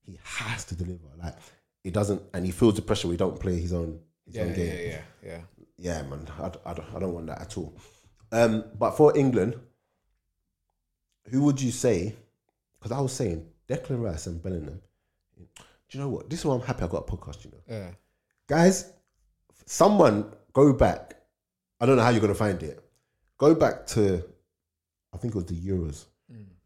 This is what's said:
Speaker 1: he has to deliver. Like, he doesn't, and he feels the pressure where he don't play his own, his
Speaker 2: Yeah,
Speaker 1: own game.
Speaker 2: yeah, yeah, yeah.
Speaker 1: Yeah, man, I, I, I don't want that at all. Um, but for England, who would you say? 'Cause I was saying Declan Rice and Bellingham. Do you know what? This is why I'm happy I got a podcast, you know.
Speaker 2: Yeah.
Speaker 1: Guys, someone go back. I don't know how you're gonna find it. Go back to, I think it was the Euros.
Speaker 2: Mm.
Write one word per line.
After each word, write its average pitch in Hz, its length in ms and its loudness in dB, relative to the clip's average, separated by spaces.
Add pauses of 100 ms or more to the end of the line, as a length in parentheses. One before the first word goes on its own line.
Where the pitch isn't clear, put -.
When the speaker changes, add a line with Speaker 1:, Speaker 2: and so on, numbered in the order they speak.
Speaker 1:
he 90 180 -20
has 110 420 -8
to 85 100 -10
deliver. 87 320 -10 (140)
Like, 82 140 -12 (480)
he 95 80 -8
doesn't, 101 300 0 (120)
and 90 120 -4
he 92 60 -2
feels 110 240 4
the - 60 -4
pressure - 260 -2
where 85 60 -2
he 87 40 -4
don't 90 220 -2
play 90 200 -2
his 87 140 -4
own, 82 260 -6 (260)
his 90 100 -20
Speaker 2:
Yeah, 107 80 -4
Speaker 1:
own 85 100 -4
game. 87 140 -2
Speaker 2:
yeah, 87 160 -8
yeah, 80 180 -10 (220)
yeah. 87 160 -14 (380)
Speaker 1:
Yeah, 85 260 -6
man, 71 240 -12 (120)
I, 73 80 -6 (180)
I, 85 60 -10 (240)
I 80 40 -10
don't 90 140 -4
want 82 140 -10
that - 140 -12
at - 160 -12
all. 78 200 -12 (540)
Um, 113 320 2 (140)
but 113 140 0
for 151 260 6
England, 120 380 2 (1700)
who 131 140 2
would 139 180 2
you 123 100 0
say? 107 440 0 (640)
'Cause 113 120 -10
I 131 100 -4
was 127 100 -2
saying 87 340 -4 (220)
Declan 127 340 -6
Rice 90 260 -6
and 85 140 -10
Bellingham. 85 400 -8 (560)
Do - 600 -20
you - 20 -10
know 139 100 -4
what? - 200 -8
This 165 100 -8
is - 60 -8
why 143 100 2
I'm 117 60 -2
happy - 220 -4
I 82 40 -4
got - 220 -6
a - 80 -4
podcast, - 260 -16
you - 80 -20
know. - 60 -20 (100)
Speaker 2:
Yeah. 101 240 -12 (560)
Speaker 1:
Guys, 175 440 4 (720)
someone 151 680 6 (200)
go 139 200 8
back. 101 420 2 (640)
I 117 60 0
don't 127 120 6
know 117 60 6
how 120 60 6
you're 113 120 4
gonna 101 140 2
find 98 280 -2
it. 73 200 -12 (540)
Go 151 180 6
back 156 320 2
to, 95 360 2 (880)
I - 40 -14
think 117 160 -6
it 104 40 -2
was 87 80 -4
the 87 140 -8
Euros. 87 460 -6 (260)
Speaker 2:
Mm. 110 140 -20 (200)